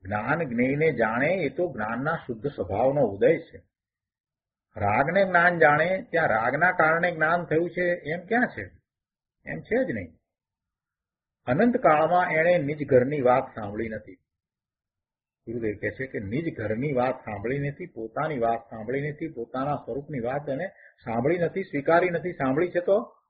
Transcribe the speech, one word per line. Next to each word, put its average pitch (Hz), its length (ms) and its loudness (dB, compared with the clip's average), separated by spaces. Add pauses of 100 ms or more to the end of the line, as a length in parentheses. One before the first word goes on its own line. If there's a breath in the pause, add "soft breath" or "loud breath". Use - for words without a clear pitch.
જ્ઞાન 110 360 -2 (100)
જ્ઞેયને 135 420 2
જાણે 117 360 0
એ 175 220 0
તો 175 240 -4
જ્ઞાનના 117 420 -4
શુદ્ધ 120 320 -8
સ્વભાવનો 120 540 0
ઉદય 110 360 2
છે. - 320 -16 (1080)
રાગને 139 480 2
જ્ઞાન 175 340 4
જાણે 160 420 4
ત્યાં 160 260 0
રાગના 127 440 2
કારણે 170 400 2
જ્ઞાન 160 340 0
થયું 165 240 0
છે 180 120 -4
એમ 175 440 -2
ક્યાં 233 220 0
છે? - 140 -10 (840)
એમ 160 160 -10
છે 240 240 0
જ - 60 -8
નહીં. 95 260 -8 (1300)
અનંત 226 320 2
કાળમાં 170 540 4
એણે 165 260 4
નિજ 147 300 -2
ઘરની 135 340 4
વાત 123 340 2
સાંભળી 110 340 -8
નથી. 104 260 -12 (1300)
ગુરુદેવ 113 360 -6
કહે 107 80 -4
છે 131 180 -10
કે 127 120 -8
નિજ 131 380 -6
ઘરની 117 360 -4
વાત 127 220 0
સાંભળી 113 440 -6
નથી, 143 260 -6
પોતાની 131 540 -6
વાત 113 300 0
સાંભળી 131 420 -4
નથી, 160 160 -8
પોતાના 131 480 -4
સ્વરૂપની 135 440 -8
વાત 139 300 -4
એને 147 180 -4 (360 soft breath)
સાંભળી 123 340 0
નથી, 170 260 -2
સ્વીકારી 165 460 2
નથી. 170 240 -4
સાંભળી 147 380 0
છે 175 80 0
તો 202 360 0 (140)